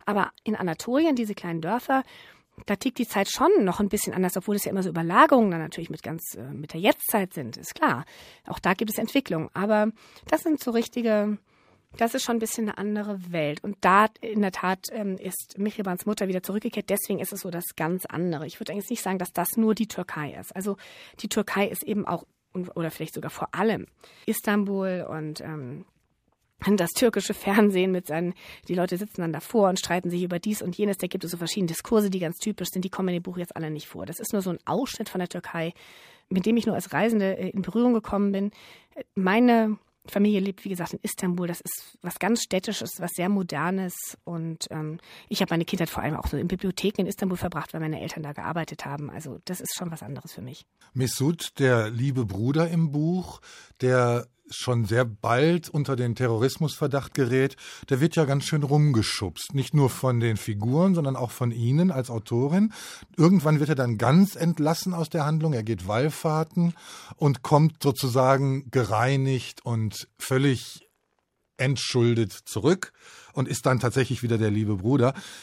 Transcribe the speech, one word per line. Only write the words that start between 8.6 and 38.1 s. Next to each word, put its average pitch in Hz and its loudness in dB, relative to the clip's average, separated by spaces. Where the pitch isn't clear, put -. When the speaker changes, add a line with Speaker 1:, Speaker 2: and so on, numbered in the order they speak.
Speaker 1:
gibt 214 -4
es - -6
Entwicklung. 165 -2
Aber 214 2
das 320 2
sind 311 0
so 247 -4
richtige, 220 0
das 233 0
ist 262 -2
schon 240 0
ein 233 0
bisschen 220 -4
eine 208 -6
andere 202 -4
Welt. 151 -2
Und 208 -6
da 202 8
in 220 -2
der 190 2
Tat, 185 -2
ähm, 202 -4
ist - -10
Mihribans 190 -4
Mutter 208 -2
wieder 185 -2
zurückgekehrt. 214 -4
Deswegen 196 -2
ist 147 -6
es 196 -10
so 190 -10
das 170 -6
ganz 170 -2
andere. 165 -4
Ich - -12
würde - -8
eigentlich 202 -8
nicht 240 -6
sagen, 190 -2
dass 180 -6
das - -2
nur 220 4
die 214 -2
Türkei 156 -8
ist. - -16
Also 196 -6
die 208 -6
Türkei 202 0
ist - -6
eben 214 -2
auch, - -6
und, 180 -8
oder 165 -4
vielleicht - -10
sogar 151 -10
vor - -8
allem 185 0
Istanbul 196 0
und, 156 -8
ähm, 151 -12
das 170 2
türkische 214 0
Fernsehen 196 2
mit 180 -2
seinen, 170 -2
die 175 -2
Leute 180 0
sitzen 208 -8
dann 165 -2
davor 190 2
und 185 0
streiten 180 -2
sich 175 -2
über 175 -4
dies 214 -4
und 175 -6
jenes. 208 0
Da 185 -4
gibt 180 -6
es 170 -6
so 180 -6
verschiedene 170 -2
Diskurse, 208 0
die 190 -2
ganz 170 -4
typisch 202 -6
sind. 185 -4
Die 190 -4
kommen 190 -4
in 180 0
dem 175 -4
Buch 180 -10
jetzt 175 -8
alle 156 -6
nicht 151 -10
vor. - -12
Das - -12
ist - -10
nur 202 0
so 185 -4
ein 170 -4
Ausschnitt 220 -2
von - -6
der 180 -4
Türkei, 170 -6
mit 185 0
dem 233 4
ich 220 0
nur 214 0
als - -6
Reisende, 196 2
äh, 185 -4
in 196 -4
Berührung 240 2
gekommen 202 0